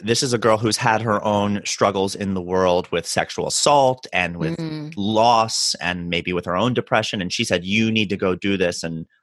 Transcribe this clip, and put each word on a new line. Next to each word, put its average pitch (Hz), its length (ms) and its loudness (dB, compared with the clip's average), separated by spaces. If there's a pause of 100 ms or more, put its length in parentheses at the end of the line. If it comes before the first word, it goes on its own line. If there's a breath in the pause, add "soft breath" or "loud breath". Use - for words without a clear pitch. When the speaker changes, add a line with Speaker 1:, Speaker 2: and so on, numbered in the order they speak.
Speaker 1:
this 113 220 0
is 123 100 0
a 113 60 2
girl 110 180 4
who's 110 200 0
had 110 260 2
her 107 200 0
own 101 420 0
struggles 98 500 0
in 98 180 -4
the 92 80 -4
world 90 500 2
with 85 140 -2
sexual - 400 -2
assault 131 680 2
and 87 260 -2
with 165 200 -4
Speaker 2:
Mm. 156 400 -10
Speaker 1:
loss 113 840 2
and 87 300 -4
maybe 87 240 -2
with 85 120 -4
her 90 100 -2
own 117 180 0
depression. 113 480 -2
And 90 100 -4
she - 120 -2
said, 90 200 -2
"You 110 280 2
need 110 180 0
to 101 80 -2
go 92 160 0
do 98 240 -2
this." 90 240 -2
And 82 240 -8 (180)